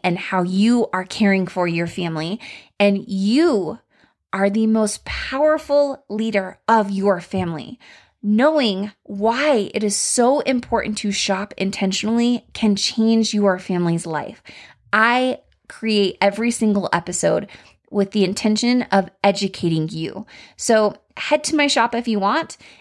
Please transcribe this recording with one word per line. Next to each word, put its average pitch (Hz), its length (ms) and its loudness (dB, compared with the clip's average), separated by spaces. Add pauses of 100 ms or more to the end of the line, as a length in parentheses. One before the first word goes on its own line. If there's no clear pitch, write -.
and 175 120 0
how 185 260 -2
you 208 500 2
are 185 100 -2
caring 190 440 0
for 180 200 -2
your 170 180 -2
family. 170 540 -6 (400)
And 202 280 2
you 208 680 2 (540)
are 196 180 0
the 220 180 0
most 220 380 0
powerful 285 1040 0
leader 208 580 -2
of 214 220 4
your 196 300 0
family. 175 580 -6 (460)
Knowing 214 680 2 (120)
why 226 680 0
it 208 100 -2
is 208 120 -2
so 254 460 2
important 240 580 -2
to 208 120 -2
shop 196 460 -4
intentionally 208 960 -2
can 208 220 2
change 226 580 2
your 202 260 2
family's 170 480 -2
life. 160 340 -8 (520)
I 240 480 2 (260)
create 208 540 0
every 208 300 2
single 202 400 0
episode 170 560 0 (440)
with 196 200 0
the 208 120 2
intention 220 680 0
of 190 180 2 (140)
educating 180 680 0
you. - 380 -10 (300)
So 220 380 2 (220)
head 302 280 0
to 311 100 -2
my 294 100 2
shop 277 300 0
if 240 120 -4
you 214 120 0
want. 233 360 -2 (260)